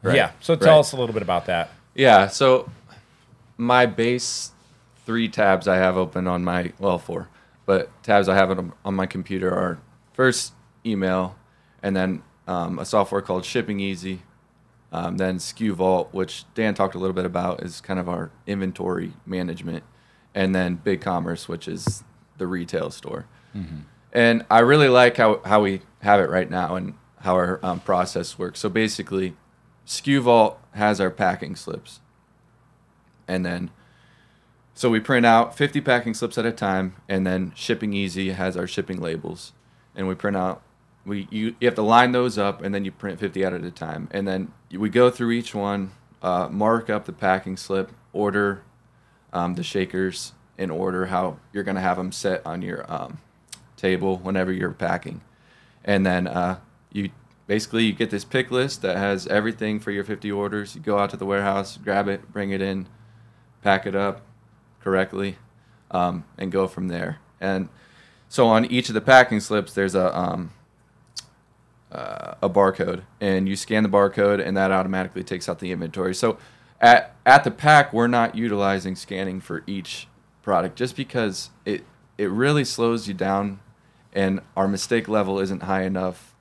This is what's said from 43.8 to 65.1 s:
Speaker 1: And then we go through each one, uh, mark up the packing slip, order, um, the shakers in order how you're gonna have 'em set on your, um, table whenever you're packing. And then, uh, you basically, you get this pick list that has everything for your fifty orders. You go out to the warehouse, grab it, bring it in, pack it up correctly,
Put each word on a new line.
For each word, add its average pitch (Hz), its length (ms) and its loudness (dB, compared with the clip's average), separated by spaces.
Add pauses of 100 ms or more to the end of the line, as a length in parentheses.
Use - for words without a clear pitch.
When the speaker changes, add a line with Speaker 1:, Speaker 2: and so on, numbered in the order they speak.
Speaker 1:
And 98 160 -4
then 95 240 -4 (180)
we 101 180 -4
go 123 220 6
through 120 220 -2
each 117 200 -4
one, 101 380 -4 (320)
uh, 90 260 0
mark 110 400 0
up 107 180 -4
the 90 60 -14
packing 92 440 -2
slip, 95 340 -4 (220)
order, 190 500 -2 (680)
um, 87 220 -4
the 87 100 -8
shakers 92 680 -4 (240)
in 95 140 -6
order 92 360 -4
how 92 320 -4 (140)
you're 101 120 -6
gonna 95 160 -4
have 92 180 0
'em 92 140 -6
set 92 340 -4
on 85 160 -8
your, - 280 -10
um, - 280 -10 (580)
table 92 420 0
whenever 92 340 -2
you're 90 180 -4
packing. 85 500 -6 (640)
And 98 220 2
then, 90 220 0
uh, 90 300 -2 (340)
you 98 180 -6 (380)
basically, 110 360 0
you 107 80 2
get 113 180 -2
this 101 140 -6
pick 127 260 -2
list 127 320 -2
that 92 140 -2
has 98 300 -2
everything 107 540 -2
for 107 100 -8
your 101 140 -4
fifty 104 260 -8
orders. 101 460 -6
You - 40 -16
go 104 200 0
out 101 100 0
to - 60 -12
the 98 100 -8
warehouse, 98 560 -2
grab 101 240 0
it, 98 260 -6
bring 98 180 -6
it 98 120 -2
in, 95 240 -4 (760)
pack 98 260 2
it 98 100 -4
up 98 240 -2 (600)
correctly, 95 560 -2 (540)